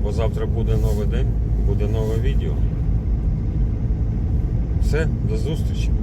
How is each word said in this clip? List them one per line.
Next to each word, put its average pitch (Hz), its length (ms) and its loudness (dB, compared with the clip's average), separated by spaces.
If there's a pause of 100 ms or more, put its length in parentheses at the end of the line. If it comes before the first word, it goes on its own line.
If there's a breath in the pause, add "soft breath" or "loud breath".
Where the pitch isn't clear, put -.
Бо 110 80 -2
завтра 110 340 0
буде 110 320 0
новий 107 300 2
день, - 200 0 (400)
буде - 200 0
нове 110 320 0
відео. - 340 0 (2250)
Все, 156 260 2 (220)
до - 80 0
зустрічі. - 540 0 (120)